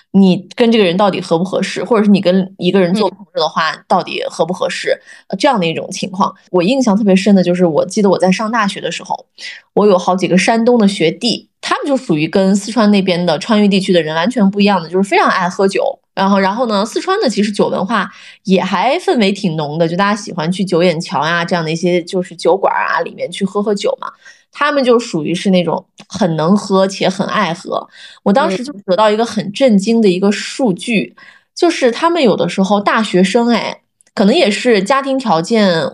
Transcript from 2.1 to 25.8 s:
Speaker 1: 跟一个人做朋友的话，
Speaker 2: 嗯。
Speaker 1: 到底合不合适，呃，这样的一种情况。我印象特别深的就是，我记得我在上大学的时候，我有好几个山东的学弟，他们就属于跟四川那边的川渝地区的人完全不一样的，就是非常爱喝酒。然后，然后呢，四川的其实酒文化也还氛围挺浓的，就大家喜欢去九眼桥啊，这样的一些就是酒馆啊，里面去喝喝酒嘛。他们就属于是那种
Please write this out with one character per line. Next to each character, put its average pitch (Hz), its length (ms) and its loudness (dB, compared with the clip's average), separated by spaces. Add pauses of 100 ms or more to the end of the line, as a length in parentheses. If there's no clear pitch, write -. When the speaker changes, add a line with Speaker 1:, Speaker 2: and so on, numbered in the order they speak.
Speaker 1:
跟 185 380 0
一 180 140 0
个 196 100 2
人 175 120 2
做 202 160 0
朋 190 100 -10 (160)
友 170 60 -2
的 156 60 0
话， 160 240 -2
Speaker 2:
嗯。 - 160 -14
Speaker 1:
到 180 160 0
底 - 260 -8
合 - 160 -2
不 175 80 -6
合 156 160 -4
适， - 300 -4 (280)
呃， 196 100 -8
这 285 100 0
样 247 120 0
的 175 60 0
一 165 80 -2
种 - 180 -8
情 - 200 -10
况。 190 220 -2 (180)
我 180 100 -6
印 254 200 0
象 208 160 2
特 233 60 0
别 190 120 4
深 196 180 2
的 190 80 6
就 175 140 0
是， 180 100 2
我 156 200 0
记 190 160 -4
得 196 80 2
我 175 80 2
在 185 140 2
上 214 200 -4
大 220 160 0
学 190 140 -8
的 160 100 -6
时 - 100 -10
候， - 260 -10 (460)
我 202 140 2
有 185 100 6
好 180 180 0
几 190 120 -2
个 180 100 2
山 226 280 2
东 247 120 4
的 214 100 4
学 - 220 0
弟， - 380 -4 (140)
他 - 160 -2
们 427 100 -6
就 277 80 2
属 170 220 -2
于 156 100 0
跟 190 260 2
四 202 160 -2
川 214 220 2
那 202 100 4
边 180 220 0
的 165 160 0
川 208 240 0
渝 208 60 4
地 196 100 2
区 190 140 0
的 170 80 4
人 151 120 -4
完 165 160 0
全 202 220 2
不 202 80 -4
一 196 60 4
样 196 180 2
的， 156 60 -14
就 185 120 0
是 196 80 -2
非 349 80 2
常 339 120 2
爱 180 180 -2
喝 190 180 0
酒。 - 320 -2 (160)
然 190 140 0
后， 196 120 2
然 196 160 0
后 254 100 -2
呢， 208 180 0
四 233 160 -6
川 370 220 -2
的 320 80 2
其 202 140 0
实 208 80 -2
酒 196 160 0
文 - 180 -4
化 208 240 -4 (340)
也 185 160 2
还 196 380 0
氛 370 220 -2
围 196 120 2
挺 196 240 -4
浓 151 220 -6
的， 170 100 2
就 170 80 -4
大 196 140 2
家 214 100 0
喜 - 140 -14
欢 170 180 -4
去 185 140 -2
九 165 160 0
眼 170 180 2
桥 156 200 -4
啊， 170 260 0
这 180 100 -2
样 170 80 -2
的 156 80 -4
一 165 40 -2
些 175 260 0
就 180 220 -6
是 175 120 -14
酒 170 220 2
馆 - 160 -2
啊， 110 280 -2
里 156 120 -8
面 135 180 -10
去 196 140 -4
喝 208 160 -4
喝 208 140 -2
酒 - 260 -4
嘛。 - 60 -12 (440)
他 294 200 -2
们 277 120 0
就 240 140 4
属 180 260 -4
于 151 120 -4
是 190 160 0
那 180 120 4
种 160 220 -4 (240)